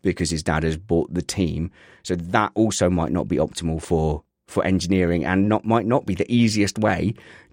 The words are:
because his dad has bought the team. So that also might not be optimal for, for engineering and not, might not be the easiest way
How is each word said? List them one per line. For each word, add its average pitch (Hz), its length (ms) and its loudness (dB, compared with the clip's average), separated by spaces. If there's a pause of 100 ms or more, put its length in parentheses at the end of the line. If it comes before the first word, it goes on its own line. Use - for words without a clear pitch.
because 87 280 0
his 82 120 -4
dad 78 200 0
has 80 140 0
bought 85 360 -2
the 85 100 -2
team. 82 480 -2 (340)
So 90 100 -4
that 92 400 -2
also 104 340 2
might 85 220 0
not 76 160 -2
be 76 120 -2
optimal 80 440 -2
for, 78 400 0 (240)
for - 180 -2
engineering 87 600 2
and 98 240 2
not, 110 160 0
might 110 220 0
not 123 200 0
be 98 80 -2
the - 180 -2
easiest 107 460 2
way 104 360 0 (380)